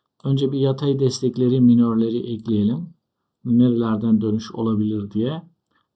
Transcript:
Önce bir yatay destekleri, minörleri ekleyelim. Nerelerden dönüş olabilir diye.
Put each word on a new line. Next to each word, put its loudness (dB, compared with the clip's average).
Önce 0
bir -4
yatay 0
destekleri, 0
minörleri 2
ekleyelim. -2
Nerelerden 2
dönüş -4
olabilir -4
diye. -4